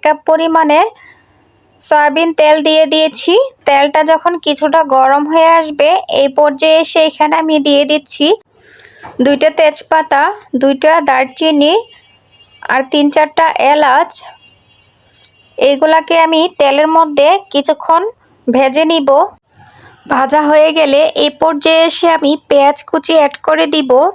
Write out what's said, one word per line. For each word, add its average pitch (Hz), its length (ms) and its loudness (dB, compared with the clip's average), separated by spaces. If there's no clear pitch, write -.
কাপ 302 140 0
পরিমাণের 320 580 2
সয়াবিন 302 480 0
তেল 302 160 4
দিয়ে 311 160 2
দিয়েছি। 311 400 -2
তেলটা 285 340 0
যখন 349 220 0
কিছুটা 302 360 0
গরম 269 360 2
হয়ে 320 180 4
আসবে, 302 300 -2
এই 277 80 0
পর্যায়ে 302 440 2
এসে 320 160 -2
এখানে 302 320 -2
আমি 311 140 -2
দিয়ে 285 240 2
দিচ্ছি 294 360 -2
দুইটা 285 240 2
তেজপাতা, 311 640 0
দুইটা 277 300 0
দারচিনি 285 640 0
আর 262 80 0
তিন 294 200 2
চারটা 311 340 0
এলাচ। 294 400 0
এগুলাকে 311 580 0
আমি 320 160 0
তেলের 285 380 0
মধ্যে 302 320 2
কিছুক্ষণ 302 480 -2
ভেজে 262 440 0
নিব। 294 180 0
ভাজা 269 360 0
হয়ে 311 280 4
গেলে 285 220 0
এই 294 80 -2
পর্যায়ে 320 480 0
এসে - 180 -2
আমি 294 140 -2
পেঁয়াজ 285 280 2
কুচি 320 300 -4
অ্যাড 285 160 0
করে 311 260 0
দিব। 294 180 -2